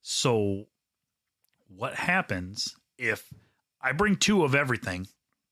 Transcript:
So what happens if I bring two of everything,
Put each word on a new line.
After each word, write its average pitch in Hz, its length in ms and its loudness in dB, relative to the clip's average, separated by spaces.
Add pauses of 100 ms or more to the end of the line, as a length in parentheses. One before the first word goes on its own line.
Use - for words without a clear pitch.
So 104 640 0 (1040)
what 101 260 -8
happens 104 800 -2 (220)
if 113 340 -4 (500)
I 131 120 -2
bring 196 240 2
two 202 260 4
of 135 120 2
everything, 104 520 -2 (440)